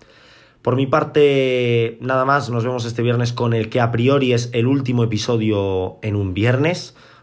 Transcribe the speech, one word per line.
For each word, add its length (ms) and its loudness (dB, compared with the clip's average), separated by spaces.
Por 140 0
mi 120 0
parte, 1120 2
nada 240 0
más, 240 0
nos 160 -2
vemos 200 -4
este 180 -4
viernes 300 0
con 200 -2
el 160 -2
que 100 -2
a 120 0
priori 420 2
es 180 0
el 140 0
último 380 0
episodio 1000 -2
en 140 -4
un 180 -2
viernes. 600 0